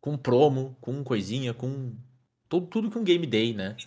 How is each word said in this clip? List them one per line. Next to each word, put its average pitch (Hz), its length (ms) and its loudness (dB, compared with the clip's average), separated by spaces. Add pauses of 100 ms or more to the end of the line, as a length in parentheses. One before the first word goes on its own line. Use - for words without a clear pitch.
Com 147 160 -4
promo, 131 640 4
com 139 220 -8
coisinha, 120 500 -2
com 127 400 -8 (540)
to-, 175 180 0
tudo 220 240 -2
que 214 80 -6
um 226 60 -2
Game 170 240 4
Day, 113 260 2
né? 101 340 -8